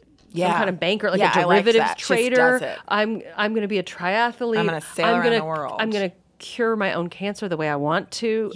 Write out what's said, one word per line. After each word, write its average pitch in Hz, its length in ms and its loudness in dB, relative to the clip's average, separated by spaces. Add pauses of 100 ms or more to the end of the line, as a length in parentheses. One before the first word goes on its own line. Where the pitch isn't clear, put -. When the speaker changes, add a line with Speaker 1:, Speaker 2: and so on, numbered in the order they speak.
(320)
Speaker 1:
Yeah. 175 240 0
Speaker 2:
kind 190 140 0
of 180 100 -4
banker, 196 300 0
like, 190 100 2
Speaker 1:
Yeah, 151 180 4
Speaker 2:
a 175 40 6
Speaker 1:
I - 20 2
like 180 200 4
Speaker 2:
derivatives 226 200 6
Speaker 1:
that. 85 140 -2
She - 20 -12
just - 80 -8
Speaker 2:
trader. 247 280 2
Speaker 1:
does 247 260 4
it. - 160 -6 (100)
Speaker 2:
I'm, 214 340 0 (140)
I'm 214 180 0
gonna 208 140 0
be 202 100 0
a 180 60 0
triathlete. 226 720 -2
Speaker 1:
I'm 170 80 2
gonna 165 140 -2
sail - 260 -4
Speaker 2:
I'm 233 100 4
Speaker 1:
around 233 80 2
Speaker 2:
gonna, 233 140 4
Speaker 1:
the 160 60 0
world. 156 360 -4
Speaker 2:
I'm 220 100 -2
gonna 196 220 -2 (260)
cure 226 360 -2
my 202 200 0
own 170 160 -4
cancer 202 400 -8
the 165 80 -2
way 156 100 -2
I 147 80 0
want 156 360 -2
to." 220 440 -2